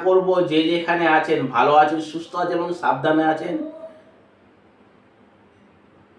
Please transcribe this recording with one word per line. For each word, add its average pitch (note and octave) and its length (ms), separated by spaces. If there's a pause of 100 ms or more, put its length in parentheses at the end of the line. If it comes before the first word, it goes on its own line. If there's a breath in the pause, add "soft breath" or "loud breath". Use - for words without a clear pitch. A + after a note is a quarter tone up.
করব F#3 440
যে D#3 140
যেখানে E3+ 460
আছেন D#3+ 380
ভালো C#3+ 280
আছেন, D3+ 260
সুস্থ - 360
আছেন F3 220
এবং F3 160
সাবধানে D#3 500
আছেন। D#3+ 340 (2500)